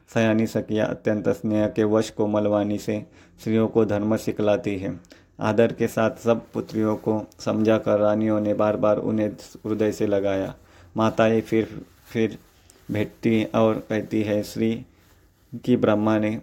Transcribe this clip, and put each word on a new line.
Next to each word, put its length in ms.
सयानी 340
सखियाँ 400
अत्यंत 420
स्नेह 380
के 160
वश 260
कोमल 380
वाणी 300
से 280
स्त्रियों 280
को 180
धर्म 300
सिखलाती 640
है। 220
आदर 320
के 160
साथ 240
सब 420
पुत्रियों 420
को 340
समझाकर 600
रानियों 420
ने 120
बार 240
बार 200
उन्हें 320
हृदय 240
से 160
लगाया। 480
माताएं 440
फिर, 440
फिर 320
भेटती 520
और 300
कहती 480
है, 220
"श्री 420
की 220
ब्रह्मा 420
ने 240